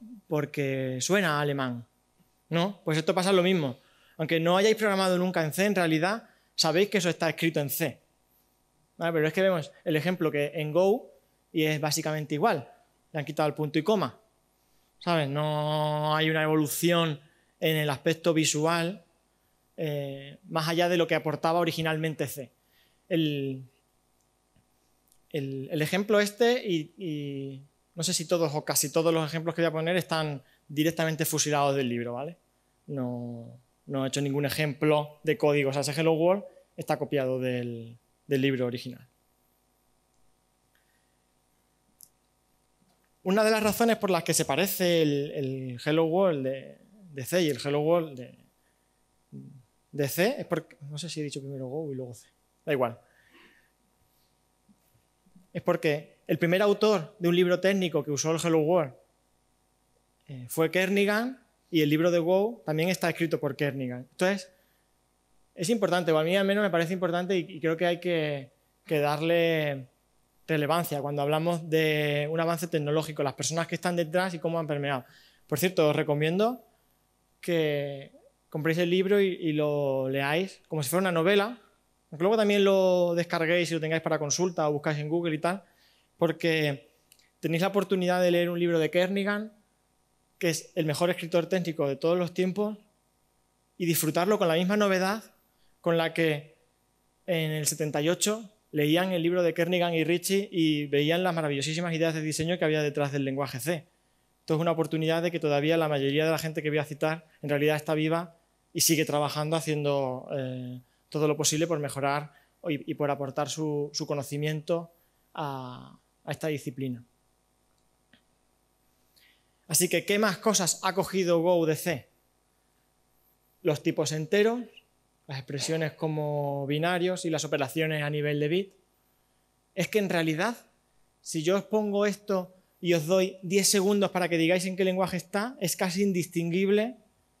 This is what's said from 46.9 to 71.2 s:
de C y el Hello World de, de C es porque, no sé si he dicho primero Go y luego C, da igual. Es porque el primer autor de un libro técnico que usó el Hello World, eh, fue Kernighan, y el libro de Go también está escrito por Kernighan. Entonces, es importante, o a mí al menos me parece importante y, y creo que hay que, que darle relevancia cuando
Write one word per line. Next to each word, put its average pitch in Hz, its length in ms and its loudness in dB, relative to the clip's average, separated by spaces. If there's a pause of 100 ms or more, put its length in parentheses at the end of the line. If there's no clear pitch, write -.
de 135 140 -12
C 175 160 0
y 160 80 2
el 131 80 -2
Hello 143 220 -2
World 156 380 0
de, 123 200 -18 (1500)
de 143 160 0
C 202 300 2
es 170 80 -8
porque, - 320 -4 (120)
no 147 100 -10
sé 160 100 -10
si 156 120 -6
he - 20 -4
dicho 143 180 -8
primero 135 260 -10
Go 147 240 -8
y 135 40 -6
luego 127 180 -10
C, - 140 -20 (360)
da 160 80 -4
igual. 123 280 0 (2500)
Es 175 100 -6
porque 165 640 0
el 160 140 0
primer 175 220 2
autor 202 580 2
de 170 80 0
un 175 80 4
libro 180 240 4
técnico 180 420 2
que 147 100 -6
usó 147 200 0
el 165 100 0
Hello 160 180 2
World, 156 340 2 (1300)
eh, 127 220 -14
fue 160 220 0
Kernighan, 202 720 0 (280)
y 165 120 2
el 147 80 4
libro 160 220 4
de 175 80 2
Go 190 460 0
también 156 220 0
está 180 220 0
escrito 160 320 -2
por 143 160 -4
Kernighan. 127 520 -4
Entonces, 190 400 -2 (1040)
es 180 160 -4
importante, 180 440 2
o 156 40 4
a 156 60 2
mí 175 140 2
al 196 80 2
menos 202 180 2
me 196 60 0
parece 165 240 0
importante 180 440 -2
y, - 20 2
y 170 200 -8
creo 160 160 0
que 170 100 0
hay 175 140 0
que, 151 520 -2 (340)
que 156 140 0
darle 151 880 0 (580)
relevancia 151 560 0
cuando 143 200 -4